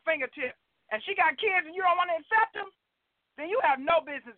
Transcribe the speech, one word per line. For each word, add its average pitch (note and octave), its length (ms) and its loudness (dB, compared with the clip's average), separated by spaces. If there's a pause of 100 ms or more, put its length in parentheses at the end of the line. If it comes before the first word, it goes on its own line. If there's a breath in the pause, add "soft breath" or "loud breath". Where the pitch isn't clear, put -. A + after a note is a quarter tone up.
fingertips, C#4+ 540 -4 (320)
and G#3+ 160 -4
she G4 80 -4
got E4 240 2
kids F#4 280 0
and E4 80 -16
you F#4+ 80 -4
don't F4+ 140 4
wanna F4 220 0
accept A4 360 0
them, G4+ 140 -10 (720)
then D4+ 100 -8
you A4 140 0
have C4+ 180 2
no D#4+ 240 2
business C4 320 -12